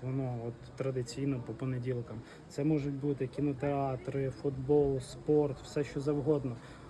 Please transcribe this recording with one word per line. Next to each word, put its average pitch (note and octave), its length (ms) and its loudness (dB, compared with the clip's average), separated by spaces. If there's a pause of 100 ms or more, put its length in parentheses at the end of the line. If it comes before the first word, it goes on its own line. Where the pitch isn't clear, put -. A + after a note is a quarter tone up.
воно B2+ 360 -2 (100)
от - 280 -10
традиційно C3 680 -2
по A2+ 60 -4
понеділкам. B2 640 -4 (320)
Це - 160 -2
можуть C#3+ 300 2
бути C#3 320 0
кінотеатри, C#3 1040 0
футбол, C3+ 680 4
спорт, D3 640 2
все - 220 -2
що - 160 -4
завгодно. C#3 560 2 (340)